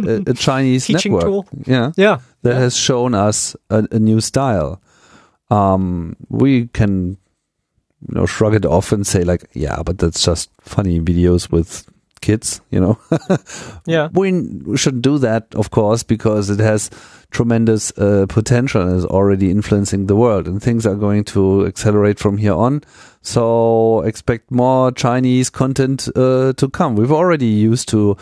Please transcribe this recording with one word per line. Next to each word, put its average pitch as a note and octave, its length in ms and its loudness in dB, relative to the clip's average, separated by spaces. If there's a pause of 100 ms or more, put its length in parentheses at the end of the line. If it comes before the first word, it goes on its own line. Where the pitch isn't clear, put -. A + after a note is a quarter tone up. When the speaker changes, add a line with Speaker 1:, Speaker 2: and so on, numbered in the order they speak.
(180)
Speaker 1:
a, G2+ 100 -4
a C3 60 0
Speaker 2:
<laughs> - 140 -8
Speaker 1:
Chinese C3 380 0
Speaker 2:
Teaching G3 260 0
Speaker 1:
network. G2+ 140 2
Speaker 2:
tool. G3 200 -2 (200)
Speaker 1:
Yeah. B2+ 300 0
Speaker 2:
Yeah. F#3+ 240 2 (220)
Speaker 1:
That A#2+ 120 2
Speaker 2:
Yeah. B2+ 60 0
Speaker 1:
has B2+ 160 0
shown B2 380 0
us G#2 420 -2 (140)
a, G#2+ 200 2
a A#2 80 -2
new A2 220 2
style. G2 600 -2 (720)
Um, F#2+ 680 0 (120)
we A#2+ 400 2
can, F#2+ 480 -2 (920)
you - 60 -8
know, - 120 0
shrug G#2+ 280 0
it G2 120 2
off F2+ 260 0
and G2+ 140 0
say, F2+ 180 0
like, F2 200 -2 (100)
"Yeah, D2 280 -6
but F2 160 -6
that's E2 240 -2
just - 280 -2 (100)
funny F2+ 400 -2
videos F2 500 2
with - 380 -2 (320)
kids," - 400 -2 (100)
you F#2+ 100 0
know? F#2 180 2 (120)
<laughs> - 760 -4
Speaker 2:
Yeah. D#3+ 260 -2
Speaker 1:
We F#3+ 160 0
n-, E3 380 -4
we G#2 100 -2
shouldn't C3 260 0
do C#3 160 2
that, A2+ 360 0
of G#2+ 160 -2
course, A2+ 320 2
because G#2+ 480 0
it G2+ 100 0
has G#2+ 300 0 (400)
tremendous, A2+ 680 0
uh, G2+ 320 2
potential A#2+ 540 0
and F2+ 140 0
is F2+ 100 0
already G2 440 2
influencing G2 560 0
the G2+ 100 2
world, G#2+ 300 2
and F#2 160 -6
things A#2 240 0
are G2+ 100 0
going G#2 360 0
to F#2+ 340 2
accelerate G#2 520 0
from G#2 180 0
here G#2 180 0
on. B2 280 0 (400)
So A2+ 800 2
expect - 480 -6
more B2+ 420 2
Chinese B2+ 560 0
content, C3 640 -2
uh, C3 380 2
to C3+ 160 -2
come. C#3 260 -2
We've A#2 180 2
already D#3 340 2
used A2 420 2
to G#2 340 2